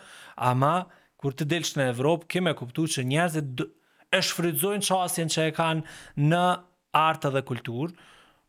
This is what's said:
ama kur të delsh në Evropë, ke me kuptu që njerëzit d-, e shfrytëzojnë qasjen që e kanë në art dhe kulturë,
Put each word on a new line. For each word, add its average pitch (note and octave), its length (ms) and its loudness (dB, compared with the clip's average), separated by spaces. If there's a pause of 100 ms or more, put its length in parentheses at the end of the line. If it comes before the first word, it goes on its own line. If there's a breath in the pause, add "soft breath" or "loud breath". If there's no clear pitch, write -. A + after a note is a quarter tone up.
(340 loud breath)
ama C3 400 2 (400 soft breath)
kur C#3 200 -4
të D3 160 -4
delsh E3 240 -2
në C3+ 160 2
Evropë, D3 380 0
ke F3+ 160 -2
me D#3+ 100 2
kuptu C3+ 320 -4
që D3 160 -2
njerëzit D3+ 480 0
d-, B2+ 200 -6 (420 soft breath)
e F#3 100 4
shfrytëzojnë F3 640 0
qasjen F3 480 0
që D#3+ 140 2
e D3+ 80 -4
kanë D#3+ 380 0 (240 loud breath)
në E3 280 4 (480)
art D#3 320 2
dhe C3+ 160 0
kulturë, B2+ 680 -8 (380 loud breath)